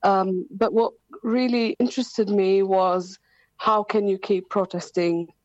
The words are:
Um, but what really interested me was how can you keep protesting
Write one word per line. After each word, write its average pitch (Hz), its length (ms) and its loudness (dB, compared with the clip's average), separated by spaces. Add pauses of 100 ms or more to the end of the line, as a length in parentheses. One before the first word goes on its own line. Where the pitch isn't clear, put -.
Um, 190 460 0
but 202 240 -2
what 226 200 2 (280)
really 240 580 0
interested 247 500 -2
me 196 340 2
was 185 560 0 (380)
how 214 260 2
can 208 240 -2
you 190 100 0
keep 190 320 -2
protesting 175 800 -2 (180)